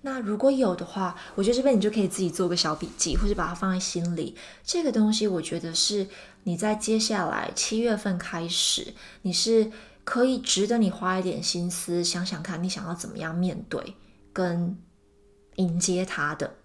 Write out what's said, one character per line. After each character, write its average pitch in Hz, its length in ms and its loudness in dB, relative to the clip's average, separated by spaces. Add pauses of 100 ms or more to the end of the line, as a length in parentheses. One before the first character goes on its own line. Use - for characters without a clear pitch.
那 262 180 -6
如 208 180 -2
果 269 140 6
有 254 240 4
的 170 100 -8
话， 185 300 -4 (180)
我 196 100 0
觉 208 60 4
得 240 60 6
这 254 80 2
边 269 120 6
你 190 60 6
就 208 80 2
可 220 100 0
以 190 80 4
自 190 140 -2
己 175 80 2
做 180 180 0
个 175 80 0
小 156 200 0
笔 165 120 -8 (100)
记， - 200 0
或 208 100 4
者 202 60 4
把 170 140 0
它 175 80 -4
放 190 180 0
在 185 60 0
心 175 360 -2
里。 - 220 -6 (260)
这 349 200 -2
个 269 80 2
东 214 200 4
西 214 160 2
我 180 140 0
觉 165 180 -6
得 170 140 -6
是 196 340 0 (360)
你 175 120 0
在 214 200 0
接 220 240 0
下 208 260 0
来 - 300 -4
七 - 240 0
月 233 180 2
份 196 200 0
开 170 300 -6
始， - 460 -2 (300)
你 180 100 0
是 220 380 4 (340)
可 247 180 2
以 262 140 4
值 202 300 2
得 233 100 2
你 208 120 6
花 185 300 0
一 185 40 -2
点 170 180 -2
心 175 280 -2
思， 175 340 0
想 175 200 0
想 160 200 -6
看 170 200 -4
你 185 60 0
想 - 160 -6
要 170 80 -4
怎 - 160 -8
么 - 80 -10
样 160 180 -6
面 180 320 0
对 - 280 -6 (360)
跟 175 460 0 (760)
迎 180 240 2
接 185 260 2
它 151 300 -2
的。 - 180 -6 (120)